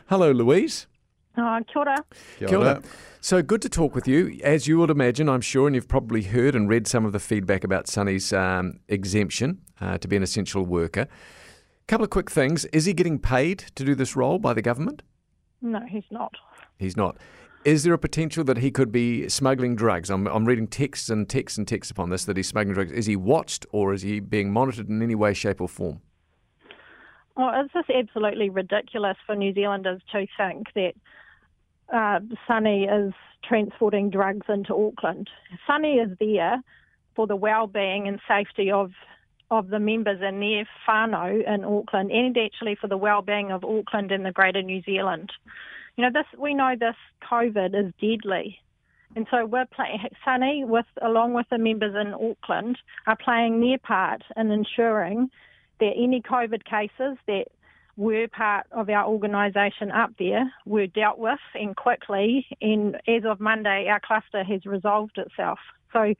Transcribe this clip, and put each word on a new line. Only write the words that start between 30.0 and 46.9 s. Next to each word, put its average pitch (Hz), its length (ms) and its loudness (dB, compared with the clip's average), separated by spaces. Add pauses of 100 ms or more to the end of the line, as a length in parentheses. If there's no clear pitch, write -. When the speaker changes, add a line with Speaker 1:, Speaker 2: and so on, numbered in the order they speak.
Speaker 2:
to 208 160 -2 (100)
think 196 380 -4
that, 185 180 0 (960)
uh, 208 280 2 (280)
Sunny 214 380 2
is 202 280 2 (300)
transporting 208 680 0
drugs 190 360 -2
into 202 280 -2
Auckland. 208 520 -2 (380)
Sunny 302 320 2
is 208 220 0
there 214 420 0 (540)
for 220 100 0
the 208 100 -2
well-being 202 720 0
and 202 200 -6
safety 202 440 0
of, 196 200 2 (580)
of 208 200 0
the 214 100 -2
members 208 420 0
and 196 180 -4
their 208 280 -2 (200)
whānau 214 600 0
in 202 180 0
Auckland, 202 460 -2
and 247 260 2
actually 220 380 -2
for 214 120 -8
the 196 100 -2
well-being 202 540 0
of 185 140 -6
Auckland 208 460 -2
and 196 120 -2
the 190 80 -4
greater 190 300 2
New 185 220 -6
Zealand. 190 480 -4 (680)
You 240 60 2
know, 254 80 4
this, 294 140 0 (120)
we 285 160 -4
know 262 240 2
this 226 180 -2 (360)